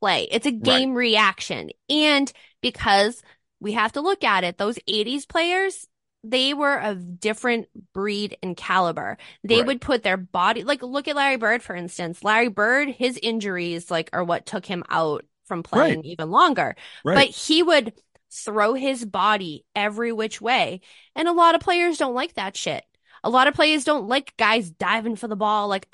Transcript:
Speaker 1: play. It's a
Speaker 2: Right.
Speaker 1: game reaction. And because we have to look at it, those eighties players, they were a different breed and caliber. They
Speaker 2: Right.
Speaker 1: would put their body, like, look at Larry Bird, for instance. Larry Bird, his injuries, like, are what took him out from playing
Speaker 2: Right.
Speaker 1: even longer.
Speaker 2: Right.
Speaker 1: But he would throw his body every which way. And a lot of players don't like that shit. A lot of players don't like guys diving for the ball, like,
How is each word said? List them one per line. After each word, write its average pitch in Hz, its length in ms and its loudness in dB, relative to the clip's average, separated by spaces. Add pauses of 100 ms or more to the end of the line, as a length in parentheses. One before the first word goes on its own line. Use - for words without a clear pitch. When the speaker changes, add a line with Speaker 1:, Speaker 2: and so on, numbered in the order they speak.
Speaker 1:
play. 170 320 0
It's 226 140 0
a 285 40 0
Speaker 2:
Right. 220 120 -4
Speaker 1:
game 262 320 2
reaction. 208 760 0 (180)
And 294 440 2 (280)
because 220 640 2 (380)
we 208 120 -4
have 220 200 0
to 285 80 -6
look 381 240 0
at 202 180 2
it, 175 160 -2
those 214 200 -2 (100)
eighties 214 380 -2
players, 359 600 -2 (380)
they 262 280 0
were 285 240 0
a 208 200 -4
different 214 720 -4 (240)
breed 202 500 -4
and 180 140 -6
caliber. 175 600 0 (280)
They 226 140 4
Speaker 2:
Right. 240 80 2
Speaker 1:
would 262 140 -2
put 247 220 0
their 190 140 0
body, 185 480 -2
like, 277 180 -2
look 262 240 -6
at 302 80 -4
Larry 277 220 0
Bird, 226 260 0
for 180 140 -12
instance. 175 480 -8
Larry 226 240 2
Bird, 240 400 0
his 247 340 -4
injuries, 180 680 -4
like, 165 200 -2
are 180 120 -2
what 170 200 -2
took 190 220 -8
him 180 220 -6
out 160 360 0 (200)
from 175 180 -6
playing - 360 2
Speaker 2:
Right. 160 80 -12
Speaker 1:
even 165 260 -8
longer. 226 420 4 (300)
Speaker 2:
Right. 165 100 2
Speaker 1:
But 277 140 6
he - 340 0
would 294 300 2 (380)
throw 214 440 0
his 262 320 -4
body 190 580 -2 (100)
every 214 380 -2
which 220 280 -6
way. 196 400 0 (340)
And 320 140 0
a 349 40 2
lot 339 220 6
of 339 80 0
players 349 340 2
don't 269 180 -2
like 277 200 -4
that 196 220 -6
shit. - 280 -6 (400)
A 226 60 -2
lot 254 160 6
of 294 80 4
players 311 300 2
don't 285 220 0
like 262 300 -2
guys 220 340 2
diving 214 460 -2
for 233 120 -8
the 208 80 -6
ball, 208 320 0
like, 196 260 -4